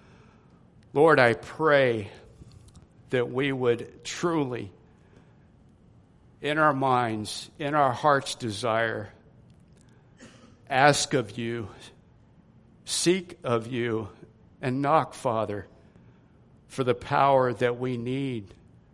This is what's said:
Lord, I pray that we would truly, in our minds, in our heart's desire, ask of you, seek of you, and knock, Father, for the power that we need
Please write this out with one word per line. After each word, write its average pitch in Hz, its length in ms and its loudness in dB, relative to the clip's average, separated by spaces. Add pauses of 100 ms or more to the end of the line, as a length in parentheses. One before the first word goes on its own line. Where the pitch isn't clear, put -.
(920)
Lord, 151 260 6
I 123 140 6
pray 127 760 0 (1000)
that 127 200 0
we 135 220 -2
would 123 520 -2
truly, 127 680 -4 (1700)
in 147 160 -2
our 156 140 4
minds, 123 840 -2
in 143 200 -4
our 139 160 4
heart's 139 420 2
desire, 110 760 -4 (1600)
ask 139 460 4
of 113 240 -2
you, 117 300 -6 (1160)
seek 180 600 -2
of 117 240 -2
you, 117 400 -4 (520)
and 131 220 -4
knock, 143 320 2
Father, 107 540 -4 (960)
for - 160 -8
the 123 140 0
power 139 580 2
that 120 240 -2
we 127 180 -4
need 123 560 -6 (420)